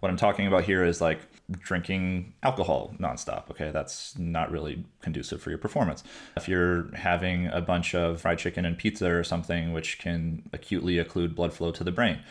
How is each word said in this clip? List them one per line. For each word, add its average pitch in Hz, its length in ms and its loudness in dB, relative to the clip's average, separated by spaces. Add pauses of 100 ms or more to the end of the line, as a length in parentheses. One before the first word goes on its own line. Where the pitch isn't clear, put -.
What 95 100 0
I'm 90 80 0
talking 101 280 4
about 92 180 6
here 92 200 4
is, 85 160 4
like, 80 200 2 (300)
drinking 92 920 -2
alcohol 87 580 0
nonstop, - 500 -4
okay? 76 200 -6
That's - 480 -6
not 85 320 -2
really 76 340 -4 (160)
conducive - 400 -6
for - 80 -10
your 78 100 -4
performance. 95 460 0 (320)
If - 100 -6
you're 87 480 2
having 90 520 0
a 87 160 -2
bunch 87 320 0
of 85 260 2
fried 95 180 2
chicken 90 280 -2
and 85 100 0
pizza 101 340 0
or 85 140 4
something, 85 480 -2
which 80 260 -4
can 82 540 -2
acutely 90 440 0
occlude 85 380 0
blood 85 200 0
flow 85 180 -2
to - 100 -8
the 90 80 0
brain, 104 300 2 (100)